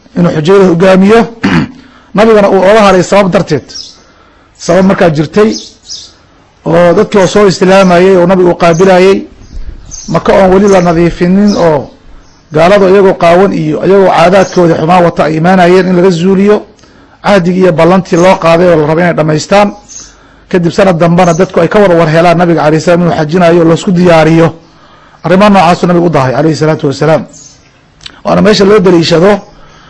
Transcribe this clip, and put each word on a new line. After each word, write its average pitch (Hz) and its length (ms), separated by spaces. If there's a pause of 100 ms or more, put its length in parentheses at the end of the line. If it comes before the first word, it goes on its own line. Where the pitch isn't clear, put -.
(180)
inuu 175 180
xujayada 180 300
hogaamiyo. 190 540 (500)
<clears throat> - 460
Nabigana 208 340
uu 190 80
oga 202 240
haray 190 220
sabab 196 280
darteed. 165 380 (880)
Sabab 185 280
markaa 196 240
jirtay 165 440 (1120)
oo 170 280
dadkii 202 260
oo 180 80
soo 208 200
islaamayay 185 680
oo 175 80
nabigu 180 300
qaabilayay, 185 680 (840)
Maka 170 240
oon 190 200
weli 196 140
la 190 140
nadiifinin 175 760
oo 160 360 (600)
gaaladu 185 360
iyagoo 190 240
qaawan 175 400
iyo 151 320
iyagoo 190 240
caadaadkooda 175 720
xumaa 175 200
wata 170 220
ay 156 140
imaanayeen 180 500
in 180 80
laga 175 140
zuuliyo, 190 560 (560)
cahdigii 185 400
iyo 180 120
ballantii 170 440
loo 180 240
qaaday 170 320
oo 156 80
la 147 60
rabay 160 160
inay 175 100
dhammaystaan. 160 600 (760)
Kadib 170 220
sanad 190 260
dambana 170 360
dadku 180 280
ay 165 80
ka 214 100
war 190 140
war 165 160
helaan 165 280
nabiga 170 260
alayhi 156 180
salaam 175 200
inuu 170 120
xajinayo 170 480
oo 165 80
loosku 165 220
diyaariyo. 165 580 (760)
Arrimaha 185 260
noocaasuu 180 380
nabigu 175 180
u 175 40
dahay 131 240
alayhi 151 240
salaatu 156 300
wasalaam. 147 380 (1000)
Waana 175 180
meesha 202 240
loo 208 140
daliishado 175 640 (480)